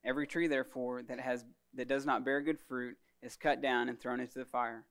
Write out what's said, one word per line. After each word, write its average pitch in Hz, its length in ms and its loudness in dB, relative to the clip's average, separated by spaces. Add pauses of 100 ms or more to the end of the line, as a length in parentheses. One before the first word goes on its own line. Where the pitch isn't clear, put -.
Every 139 220 0
tree, 170 200 0
therefore, 127 560 0
that 123 160 -8
has, 123 260 -2 (300)
that 123 140 -4
does 139 180 2
not 131 180 2
bear 139 160 4
good 156 200 0
fruit 123 360 -6 (260)
is 123 140 -12
cut 143 240 2
down 123 280 4
and 123 100 -4
thrown 123 220 -2
into 123 180 -6
the 131 60 -6
fire. 117 460 -2